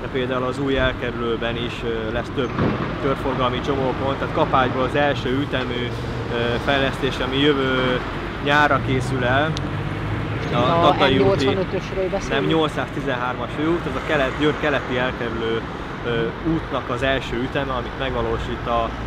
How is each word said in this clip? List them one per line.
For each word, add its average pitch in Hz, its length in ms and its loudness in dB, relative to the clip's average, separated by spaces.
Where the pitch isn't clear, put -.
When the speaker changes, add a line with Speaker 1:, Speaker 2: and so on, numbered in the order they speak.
Speaker 1:
de 127 100 -6
például 127 320 0
az 127 160 -2
új 135 180 0
elkerülőben 117 800 0
is, 117 180 -4
ö, 113 280 -2
lesz 120 240 -4
több 123 160 0
körforgalmi 127 600 0
csomópont, 131 560 0
tehát 131 160 -4
Kapágyból 131 500 2
az 123 120 0
első 143 340 2
ütemű, 127 480 -2
ö, 120 40 0
fejlesztés, 135 520 0
ami 131 200 -2
jövő 131 600 4
nyárra 143 420 4
készül 127 380 0
el. 139 280 2
A 123 40 2
Speaker 2:
A 151 240 4
Speaker 1:
Tatai 147 380 6
úti 196 260 4
Speaker 2:
M 202 40 4
nyolcvanötösről 190 600 -2
beszélünk? 160 300 0
Speaker 1:
Nem, 147 100 0
nyolcszáztizenhármas 127 1000 0
főút, 165 260 0
ez 135 100 -2
a 131 120 -4
kelet-, 143 320 0
Győr 147 220 4
keleti 135 360 0
elkerülő, 117 640 -2
ö, 117 200 0
útnak 139 360 -4
az 123 140 -2
első 135 320 0
üteme, 135 260 -2
amit 123 260 -6
megvalósít 120 680 -2
a 117 220 2